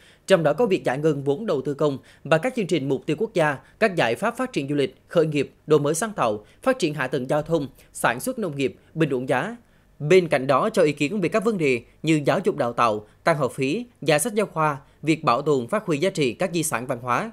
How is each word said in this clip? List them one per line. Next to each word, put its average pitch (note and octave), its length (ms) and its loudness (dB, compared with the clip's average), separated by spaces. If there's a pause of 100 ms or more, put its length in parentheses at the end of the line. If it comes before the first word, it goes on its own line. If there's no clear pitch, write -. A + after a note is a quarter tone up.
(260)
trong F3+ 160 4
đó D3 100 2
có A#3+ 140 0
việc B2+ 180 0
giải C3 140 -2
ngân D3 240 0
vốn C#3+ 240 -2
đầu D3+ 160 -2
tư D3 120 -4
công C#3+ 240 -2 (260)
và D#3 140 2
các E3+ 180 -4
chương G#3 100 -2
trình D3+ 220 -2
mục C3+ 180 -2
tiêu D#3+ 120 -2
quốc A3 160 -4
gia, D3+ 240 2 (220)
các G3+ 160 0
giải A#2+ 180 0
pháp A3+ 220 -4
phát B3+ 160 -4
triển C#3 160 -4
du D3 60 -2
lịch, C#3 220 -2 (120)
khởi D#3+ 180 2
nghiệp, C#3+ 260 -2 (140)
đổi D3+ 140 4
mới C#3+ 140 0
sáng G#3+ 180 -4
tạo, A2 320 -2 (180)
phát C4 160 2
triển D3 160 0
hạ C3+ 120 -2
tầng C3 240 -4
giao D3+ 120 0
thông, D#3 260 -2 (240)
sản A#2+ 280 0
xuất B3+ 180 -6
nông E3+ 180 -4
nghiệp, C3 200 -2 (180)
bình D#3+ 160 2
ổn B2+ 180 -4
giá. D3+ 280 -2 (520)
Bên F3+ 200 6
cạnh C3+ 180 0
đó, C#3+ 240 2
cho G#3+ 120 2
ý D3+ 100 4
kiến D3+ 280 -2
về E3+ 80 0
các G3+ 160 0
vấn G#3+ 140 0
đề C3+ 240 2 (200)
như D#3 220 2
giáo D3 200 2
dục F#3 120 0
đào B2 160 -2
tạo, A2+ 340 2 (180)
tăng E3 120 4
học C3+ 160 -2
phí, D#3 340 -4 (160)
giá D3+ 160 4
sách G#3+ 160 -4
giáo G#3 120 0
khoa, D3+ 320 -2 (240)
việc D#3 220 0
bảo A#2+ 180 2
tồn, C#3 240 0
phát G3+ 200 -4
huy D#3 120 0
giá F#3 120 0
trị C#3+ 220 0
các F3 220 -4
di E3 80 0
sản B2+ 240 -4
văn B2+ 160 -4
hóa, C3 300 -2